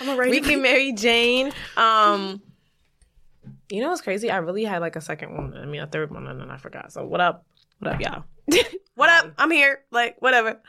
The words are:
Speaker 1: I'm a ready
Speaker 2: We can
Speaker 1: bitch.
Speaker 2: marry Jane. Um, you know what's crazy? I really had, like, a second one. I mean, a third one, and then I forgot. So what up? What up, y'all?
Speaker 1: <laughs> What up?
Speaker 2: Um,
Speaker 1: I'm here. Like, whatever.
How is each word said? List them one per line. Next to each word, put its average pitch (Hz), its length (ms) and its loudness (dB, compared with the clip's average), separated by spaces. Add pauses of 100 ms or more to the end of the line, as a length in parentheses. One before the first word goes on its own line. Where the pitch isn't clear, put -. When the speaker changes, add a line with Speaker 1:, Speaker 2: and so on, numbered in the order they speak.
Speaker 1:
I'm 254 80 -6
a 277 80 -2
ready 247 160 2
Speaker 2:
We 262 80 4
can 285 180 2
Speaker 1:
bitch. 277 40 -2
Speaker 2:
marry 262 300 2
Jane. 233 600 2 (240)
Um, 208 680 2 (1300)
you 202 100 -6
know 294 100 -2
what's 349 100 -6
crazy? 214 280 -4
I 190 100 -2
really 185 260 -4
had, 196 160 -4
like, 165 160 -6
a 156 40 -8
second 151 360 -12
one. 139 200 -10
I 135 100 -14
mean, 147 160 -10
a 143 40 -12
third 151 240 -6
one, 135 160 -14
and 135 140 -12
then 127 100 -14
I 131 60 -14
forgot. - 360 -16
So - 140 -10
what 175 140 -4
up? 170 260 -2 (320)
What - 160 -6
up, - 60 -6
y'all? - 240 -8 (260)
Speaker 1:
<laughs> 392 140 4 (320)
What 285 120 4
up? 339 180 6
Speaker 2:
Um, 156 120 -18
Speaker 1:
I'm 294 140 2
here. 277 280 4 (120)
Like, 240 280 0
whatever. 226 480 2